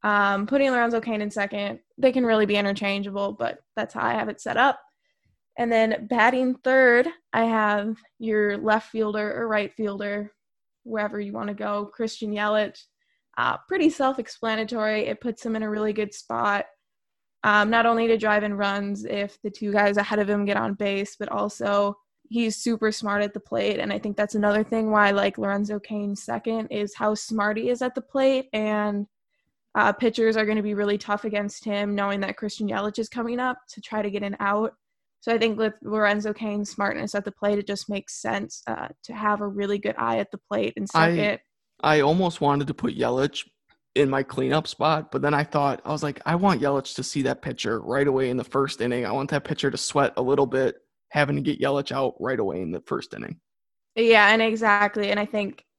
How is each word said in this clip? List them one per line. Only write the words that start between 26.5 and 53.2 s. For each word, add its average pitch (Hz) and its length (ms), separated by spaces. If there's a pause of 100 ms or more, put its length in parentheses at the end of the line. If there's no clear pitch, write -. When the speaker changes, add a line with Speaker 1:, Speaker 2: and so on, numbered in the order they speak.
Speaker 1:
is 208 280
how 214 180
smart 208 440
he 233 120
is 247 120
at 254 140
the 254 60
plate. 269 500
And, 208 560 (680)
uh, 214 180
pitchers 226 420
are 220 100
gonna 214 180
be 208 100
really 202 240
tough 208 260
against 208 400
him, 202 320
knowing 202 260
that 196 140
Christian 208 320
Yelich 208 320
is 220 100
coming 240 300
up 247 200 (100)
to - 100
try 214 220
to 202 80
get 202 140
an 202 160
out. 208 360 (440)
So 233 140
I 233 40
think 220 200
with 214 240
Lorenzo 208 520
Cain's 208 360
smartness 202 460
at 202 100
the 196 60
plate, 208 280
it 202 80
just 202 220
makes 98 240
sense, 110 540
uh, - 220 (140)
to 240 100
have 208 280
a 208 60
really 202 320
good 208 180
eye 226 220
at 202 120
the 196 60
plate - 400
in 208 60 (100)
Speaker 2:
I, 165 220
Speaker 1:
second. 208 240 (420)
Speaker 2:
I 151 200
almost 165 400
wanted 143 260
to 147 60
put - 220
Yelich 123 520 (480)
in 139 140
my 135 120
cleanup 135 460
spot, 156 440
but 135 100
then 147 120
I 143 100
thought, 143 400
I - 80
was 151 120
like, 143 220
"I 165 100
want 175 260
Yelich 139 340
to 131 80
see 139 200
that 127 180
pitcher 113 400
right 139 260
away 131 220
in 127 80
the 127 60
first 135 380
inning. 123 240
I 101 80
want 135 180
that 143 140
pitcher 143 260
to 113 60
sweat - 380
a - 60
little 135 240
bit, 127 320 (320)
having 143 280
to 143 40
get 143 180
Yelich 139 320
out 135 280
right 120 200
away 95 220
in 82 100
the 87 100
first - 340
inning." - 240 (560)